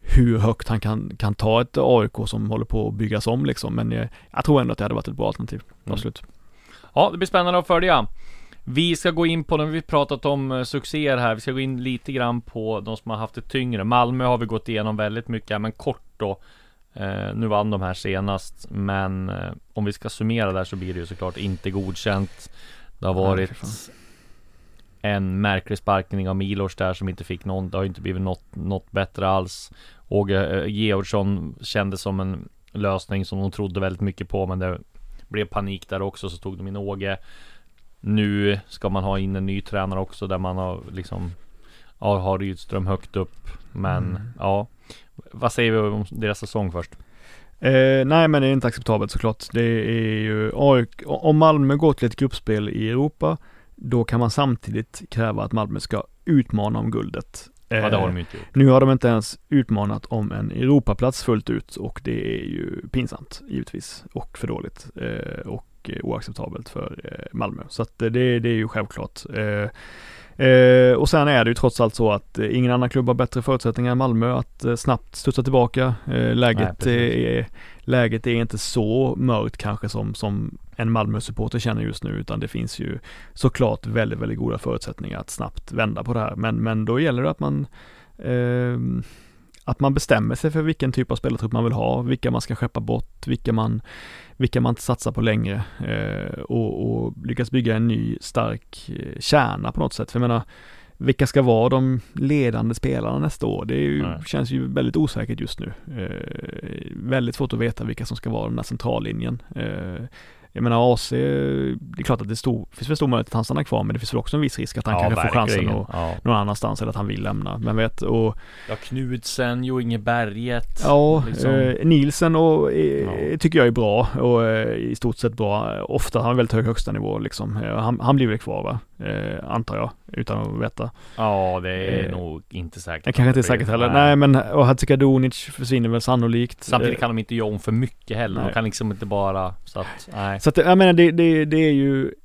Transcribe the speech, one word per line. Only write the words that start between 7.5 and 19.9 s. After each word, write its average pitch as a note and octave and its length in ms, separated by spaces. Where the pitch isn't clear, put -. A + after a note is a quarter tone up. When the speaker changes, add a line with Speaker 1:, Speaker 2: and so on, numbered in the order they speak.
Speaker 2:
att F3 80
följa. E3+ 400
Vi D#3+ 320
ska F3 160
gå E3+ 140
in E3 180
på, E3 140
när D3+ 80
vi D#3 160
pratat C#3+ 440
om, C#3 260
eh, B2+ 120
succéer C#3 540
här, A#2 180
vi A2+ 60
ska C#3 100
gå C3 80
in C3 240
lite B2+ 280
grann A#2+ 300
på A2 380
de A2 180
som - 140
har G#2+ 60
haft A2 180
det B2 60
tyngre. B2 420
Malmö B2 420
har B2 120
vi A#2 80
gått A2 240
igenom G#2+ 280
väldigt G#2+ 300
mycket A2+ 240
här, G#2 80
men A2 120
kort - 320
då. G2 200
Eh, G2 420
nu A2 120
vann G#2 220
de G2 120
här F#2 120
senast, G2 760
men, G2 600
eh, F#2+ 60
om G#2+ 120
vi G#2 80